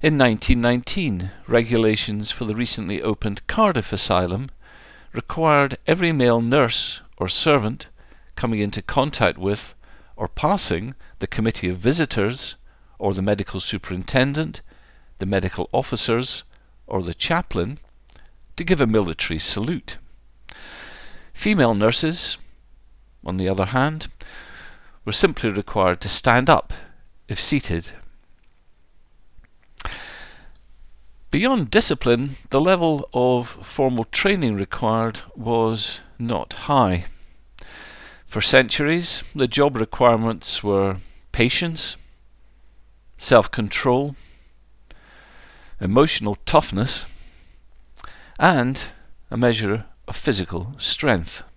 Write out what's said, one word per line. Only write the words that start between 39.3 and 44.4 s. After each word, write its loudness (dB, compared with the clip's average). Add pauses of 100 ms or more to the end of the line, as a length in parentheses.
the 0
job 2
requirements 2
were 2 (340)
patience, -2 (1200)
self-control, 2 (1600)